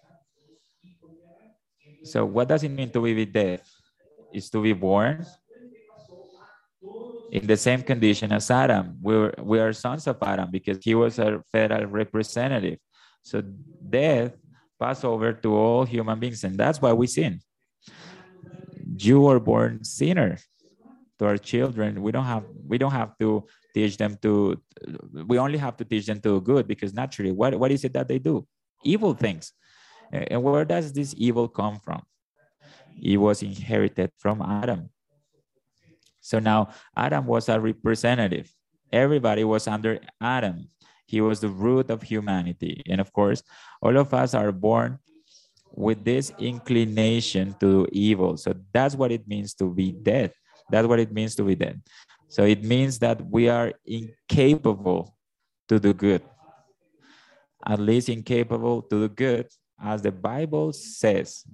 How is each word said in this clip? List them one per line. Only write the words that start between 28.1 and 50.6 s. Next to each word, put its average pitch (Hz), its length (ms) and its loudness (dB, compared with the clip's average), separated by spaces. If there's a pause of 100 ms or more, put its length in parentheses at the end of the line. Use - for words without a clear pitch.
do? 143 280 -2 (360)
Evil 196 320 2
things. 95 380 -6 (600)
A-, - 200 -6
and 120 100 -2
where 147 240 2
does 160 260 -2
this 139 240 -6
evil 120 320 0
come 104 320 -6
from? - 220 -10 (1000)
It 101 160 2
was 104 260 2
inherited 101 760 -2
from 107 240 -2
Adam. 104 480 -4 (1300)
So - 200 -2
now 110 300 2 (260)
Adam 135 300 -2
was 117 220 0
a 113 120 2
representative. 110 920 -2 (420)
Everybody 120 520 2
was 110 240 0
under 107 320 -2 (200)
Adam. 113 480 -2 (380)
He 107 140 -2
was 107 200 0
the 107 100 -2
root 117 400 0
of 113 120 -6
humanity. 90 840 -4
And 95 120 -2
of 98 140 -4
course, 104 300 2 (400)
all 117 160 4
of 139 160 2
us 127 180 2
are 107 180 0
born 117 480 0 (720)
with 104 320 -2
this 127 360 -2
inclination 113 1200 0
to 95 240 6
do - 80 0
evil. 92 460 2
So 92 160 -4 (180)
that's 135 220 2
what 131 180 0
it 113 160 -6
means 101 280 -8
to 95 120 0
be 92 240 -2
dead. 107 400 0 (380)